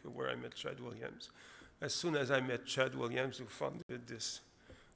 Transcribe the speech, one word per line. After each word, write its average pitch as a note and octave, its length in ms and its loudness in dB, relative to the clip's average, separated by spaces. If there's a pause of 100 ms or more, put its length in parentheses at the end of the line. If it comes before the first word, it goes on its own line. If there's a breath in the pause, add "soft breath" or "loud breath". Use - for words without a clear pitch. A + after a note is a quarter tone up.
where C3 260 0
I B2 60 2
met B2 180 -6
Chad - 240 -4
Williams. A#2+ 520 -8 (500 loud breath)
As D3+ 140 0
soon E3+ 200 4
as C#3 160 4
I C3 100 8
met B2+ 260 0
Chad C3 280 4
Williams, B2+ 440 2
who B2 80 -8
founded B2+ 600 -4
this A#2 340 -4 (560 loud breath)